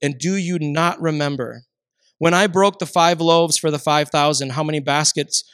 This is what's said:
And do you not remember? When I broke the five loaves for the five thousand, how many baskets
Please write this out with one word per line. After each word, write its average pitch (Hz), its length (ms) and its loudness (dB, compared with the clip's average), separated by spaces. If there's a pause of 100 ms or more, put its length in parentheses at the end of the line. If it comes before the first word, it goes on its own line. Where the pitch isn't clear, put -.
And 143 160 -4
do 165 160 -2
you 180 240 -4
not 156 420 -2
remember? 143 640 -4 (560)
When 165 160 2
I 196 140 4
broke 196 320 2
the 165 60 -4
five 170 340 2
loaves 165 360 4
for 160 140 -2
the 147 80 -4
five 147 320 0
thousand, 147 400 0
how 147 140 -4
many 151 160 -2
baskets 143 720 -2